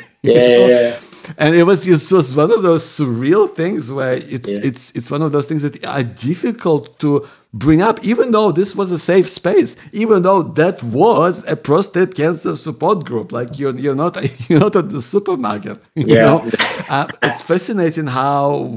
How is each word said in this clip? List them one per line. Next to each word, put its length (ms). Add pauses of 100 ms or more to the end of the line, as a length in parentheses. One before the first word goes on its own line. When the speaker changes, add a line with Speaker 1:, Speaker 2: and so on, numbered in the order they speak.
Speaker 1:
<laughs> 40 (180)
You 100
Speaker 2:
Yeah, 240
Speaker 1:
know? 120
Speaker 2:
yeah. 300 (380)
Speaker 1:
And 180
it 80
was, 220
it 300
was 200
one 160
of 120
those 200
surreal 680
things 380
where 220 (220)
it's, 140
Speaker 2:
Yeah. 100 (100)
Speaker 1:
it's, 280
it's 140
one 100
of 120
those 140
things 140
that 240
are 180
difficult 960
to 280 (260)
bring 280
up, 220
even 280
though 200
this 240
was 160
a 80
safe 300
space, 460 (160)
even 320
though 180 (200)
that 220
was 640
a 80
prostate 600
cancer 400
support 500
group. 260
Like, 280
you're, 180
you're 180
not, 180 (200)
<laughs> 160
you're 100
not 160
at 140
the 120
supermarket. 760 (100)
<laughs> 80
You 120
Speaker 2:
Yeah. 180
Speaker 1:
know? 120 (520)
Uh, 180 (140)
it's 200
fascinating 680
how 540 (160)